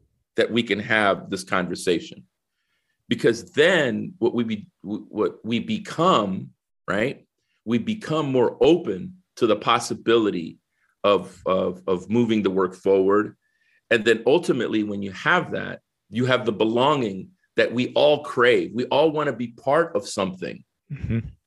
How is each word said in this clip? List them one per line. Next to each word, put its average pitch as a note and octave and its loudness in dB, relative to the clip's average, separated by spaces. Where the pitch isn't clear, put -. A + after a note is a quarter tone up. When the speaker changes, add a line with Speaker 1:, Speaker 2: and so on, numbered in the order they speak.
Speaker 1:
that A2+ 2
we A2+ 2
can G#2+ -2
have G#2 0
this F#2+ -6
conversation. - -4
Because A#2 0
then C3+ 2
what A#2 0
we A#2+ 0
be, A2 -8
what - -6
we A2+ -2
become, A2+ -2
right, A2+ -4
we A2+ 0
become C3+ -4
more B2 2
open A#2 2
to B2 2
the G#2+ 2
possibility A2 0
of, G2 0
of, F#2 -2
of F#2 -2
moving A2+ 2
the G2 0
work F#2 0
forward. G2 2
And A2 2
then A2 4
ultimately, B2+ 0
when G2+ -6
you G2 -10
have D#3+ 0
that, C#3+ -8
you A#2+ -2
have B2 2
the A2+ 0
belonging A2 0
that A2+ 2
we A#2+ -2
all D3 4
crave. A#2+ 2
We B2 -2
all D3 4
wanna D3 -2
be A#2 -8
part D#3+ 0
of - -6
something, F#2 -6
Speaker 2:
Mm-hmm. A#2 -4